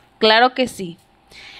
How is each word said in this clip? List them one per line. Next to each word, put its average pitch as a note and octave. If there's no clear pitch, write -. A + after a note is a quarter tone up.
Claro A3+
que B3+
sí. F3